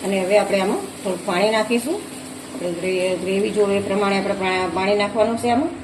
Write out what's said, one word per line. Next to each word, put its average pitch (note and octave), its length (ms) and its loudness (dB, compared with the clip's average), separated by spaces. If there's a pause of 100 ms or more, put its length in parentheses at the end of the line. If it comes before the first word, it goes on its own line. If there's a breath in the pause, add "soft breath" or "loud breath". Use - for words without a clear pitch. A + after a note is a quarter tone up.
અને F#3+ 220 0
હવે G3+ 120 4
આપણે G3 240 2
આમાં G#3+ 160 0
થોડું - 480 -6
પાણી G3 240 2
નાખીશું. A#3 460 0
આપણે - 760 -8
ગ્રે-, F#3 440 0
ગ્રેવી F#3+ 340 0
જોઈએ G3+ 280 2
એ G3 40 2
પ્રમાણે G3 360 2
આપણે G3 160 0
પા-, F#3 400 0
પાણી F#3+ 220 2
નાખવાનું G#3+ 420 2
છે A#3+ 120 0
આમાં. C4 180 2 (160)